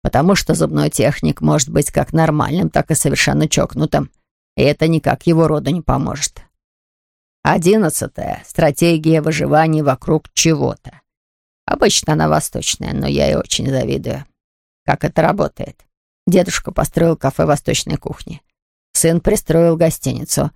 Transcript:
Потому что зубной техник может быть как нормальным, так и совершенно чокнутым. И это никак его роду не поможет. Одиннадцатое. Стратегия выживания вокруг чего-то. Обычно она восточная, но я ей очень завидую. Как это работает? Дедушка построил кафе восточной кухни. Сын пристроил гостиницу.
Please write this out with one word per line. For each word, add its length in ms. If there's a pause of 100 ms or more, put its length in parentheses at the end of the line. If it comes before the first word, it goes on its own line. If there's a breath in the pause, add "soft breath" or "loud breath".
Потому 360
что 180
зубной 360
техник 500
может 300
быть 200
как 220
нормальным, 580
так 220
и 20
совершенно 540
чокнутым. 640 (460)
И 60
это 240
никак 400
его 220
роду 220
не 120
поможет. 600 (1000)
Одиннадцатое. 1040
Стратегия 760
выживания 600
вокруг 520
чего-то. 680 (680)
Обычно 480
она 140
восточная, 640
но 120
я 200
ей 100
очень 320
завидую. 560 (640)
Как 180
это 160
работает? 640 (420)
Дедушка 460
построил 420
кафе 300
восточной 520
кухни. 440 (520)
Сын 280
пристроил 560
гостиницу. 800